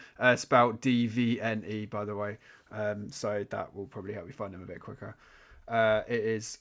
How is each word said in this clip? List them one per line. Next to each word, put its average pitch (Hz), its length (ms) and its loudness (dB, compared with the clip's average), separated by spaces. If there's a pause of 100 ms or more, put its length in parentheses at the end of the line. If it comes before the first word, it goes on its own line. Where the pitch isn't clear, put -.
(180)
uh, 120 160 6
spelt 120 460 4
D 120 260 4
V 113 360 0
N 110 260 -2
E, 107 160 -4
by 104 220 -4
the 104 100 -6
way. 104 220 -6 (340)
Um, 104 380 -4
so 104 400 -4
that 98 260 -6
will 98 80 -8
probably 101 300 -10
help 87 120 -10
you - 60 -14
find 98 220 -8
them 92 80 -14
a 90 40 -14
bit 104 140 -12
quicker. - 340 -14 (540)
Uh, 110 400 4
it 117 120 0
is, 110 400 -2